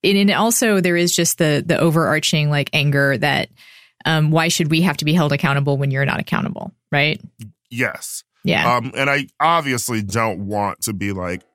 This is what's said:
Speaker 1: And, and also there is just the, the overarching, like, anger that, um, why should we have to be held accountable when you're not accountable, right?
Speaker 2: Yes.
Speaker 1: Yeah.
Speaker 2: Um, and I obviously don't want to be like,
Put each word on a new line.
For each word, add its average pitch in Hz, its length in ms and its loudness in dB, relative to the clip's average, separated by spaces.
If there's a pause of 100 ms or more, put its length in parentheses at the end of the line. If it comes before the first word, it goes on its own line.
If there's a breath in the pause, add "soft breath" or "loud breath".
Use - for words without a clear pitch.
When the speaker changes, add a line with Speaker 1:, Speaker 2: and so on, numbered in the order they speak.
Speaker 1:
And, 196 140 4
and 202 140 4
also 214 500 2
there 175 160 2
is 175 180 0
just 170 220 0
the, 151 280 2
the 170 120 2
overarching, 151 720 2
like, 143 220 0
anger 139 460 2
that, 143 300 0 (580 loud breath)
um, 156 240 2
why 160 180 2
should 160 220 0
we 160 100 2
have 175 160 2
to - 80 -6
be 151 80 2
held 156 200 4
accountable 139 440 0
when 139 140 -2
you're 135 160 -2
not - 140 -2
accountable, - 520 -6 (180)
right? 147 300 0 (480)
Speaker 2:
Yes. - 560 -6 (200)
Speaker 1:
Yeah. 123 320 2
Speaker 2:
Um, 120 200 -4
and 135 140 0
I 139 160 0 (120)
obviously 139 600 0
don't 101 460 -4
want 104 380 -4
to 110 100 -6
be 101 180 -6
like, 90 300 -6 (120)